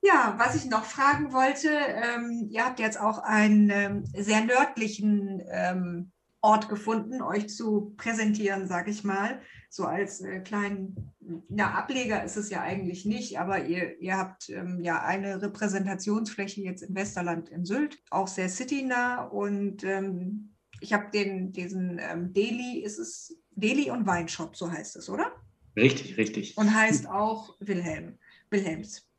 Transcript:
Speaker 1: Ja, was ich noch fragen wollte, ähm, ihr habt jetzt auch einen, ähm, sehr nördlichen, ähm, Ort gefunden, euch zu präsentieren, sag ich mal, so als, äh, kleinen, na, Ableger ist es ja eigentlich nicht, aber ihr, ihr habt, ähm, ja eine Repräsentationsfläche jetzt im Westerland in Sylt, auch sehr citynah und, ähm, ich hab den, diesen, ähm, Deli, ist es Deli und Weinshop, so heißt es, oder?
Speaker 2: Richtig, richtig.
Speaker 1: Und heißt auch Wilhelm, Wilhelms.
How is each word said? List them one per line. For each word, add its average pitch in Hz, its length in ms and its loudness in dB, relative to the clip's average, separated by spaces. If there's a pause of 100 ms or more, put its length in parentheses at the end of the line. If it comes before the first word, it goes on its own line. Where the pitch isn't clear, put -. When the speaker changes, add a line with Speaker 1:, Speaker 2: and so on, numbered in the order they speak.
Speaker 1:
Ja, 269 320 6
was 240 200 4
ich 269 120 -2
noch 220 160 0
fragen 277 480 2
wollte, 269 380 4
ähm, 233 800 0
ihr 226 140 0
habt 254 160 -2
jetzt 220 200 0
auch 214 180 2
einen, 214 520 8
ähm, 202 420 0
sehr 214 320 2
nördlichen, 208 1040 2
ähm, 180 600 -2 (340)
Ort 214 240 6
gefunden, 220 540 -2
euch 208 260 -2
zu 214 480 -2
präsentieren, 208 680 0
sag 180 220 -2
ich 208 160 -6
mal, 202 360 0 (300)
so - 140 -4
als, 196 380 -2
äh, 190 180 -8
kleinen, 196 760 -4 (340)
na, 202 260 0
Ableger 214 500 -2
ist - 120 -8
es 208 140 -6
ja 190 120 -4
eigentlich 185 420 -4
nicht, 240 340 -4
aber 185 260 -2
ihr, 175 360 -2
ihr 185 180 -2
habt, 185 300 -6
ähm, 180 340 -6
ja 165 220 0
eine 190 360 -2
Repräsentationsfläche 202 1200 -2
jetzt 185 200 -6
im 185 140 -6
Westerland 175 540 -4
in 175 140 -4
Sylt, 277 460 -2
auch 190 160 0
sehr 185 220 -4
citynah 247 800 -2
und, 202 580 -2
ähm, 190 720 -4 (240)
ich - 120 -4
hab 208 200 0
den, 190 400 0
diesen, 180 480 -4
ähm, 175 320 -4
Deli, 240 480 0
ist 208 180 -8
es - 400 -12 (140)
Deli 247 400 2
und 240 160 0
Weinshop, 170 480 -2
so 170 160 -4
heißt - 240 -8
es, - 120 -14
oder? 330 220 -2 (460)
Speaker 2:
Richtig, 127 400 2
richtig. 107 420 -2
Speaker 1:
Und 214 160 6
heißt 220 340 4
auch 214 520 -2
Wilhelm, 175 580 -4 (320)
Wilhelms. 185 580 -4 (100)